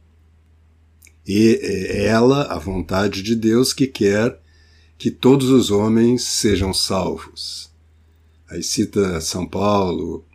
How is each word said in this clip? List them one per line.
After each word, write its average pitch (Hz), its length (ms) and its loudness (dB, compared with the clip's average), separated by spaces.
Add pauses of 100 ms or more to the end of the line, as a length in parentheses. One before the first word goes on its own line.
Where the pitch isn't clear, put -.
(1300)
E 110 360 4
é 95 460 -4
ela, 123 340 4
a 87 160 -6
vontade 95 640 -4
de 113 120 -2
Deus, 113 380 2
que 139 140 0
quer 107 520 0 (600)
que 113 120 -4
todos 131 380 4
os 123 220 4
homens 113 540 2
sejam 95 500 0
salvos. - 1000 -6 (720)
Aí 87 140 -10
cita 98 580 -2
São 87 240 -6
Paulo 87 800 -2 (100)